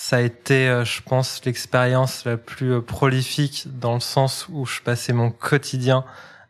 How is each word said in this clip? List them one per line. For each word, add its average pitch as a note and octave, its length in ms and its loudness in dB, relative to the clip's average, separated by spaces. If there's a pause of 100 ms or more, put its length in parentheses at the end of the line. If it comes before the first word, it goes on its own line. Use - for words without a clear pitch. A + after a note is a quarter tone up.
Ça - 140 0
a B2 60 6
été, C3 480 2
euh, A#2+ 160 2
je - 160 -6
pense, - 420 -2
l'expérience B2+ 800 0
la A#2 140 -2
plus, C3 340 -4
euh, A#2+ 100 2
prolifique C3 840 -2
dans A#2+ 280 -4
le A#2+ 40 -2
sens - 500 0
où C#3+ 160 -6
je - 140 -6
passais A#2+ 320 -2
mon A#2 180 2
quotidien C3 760 0 (440)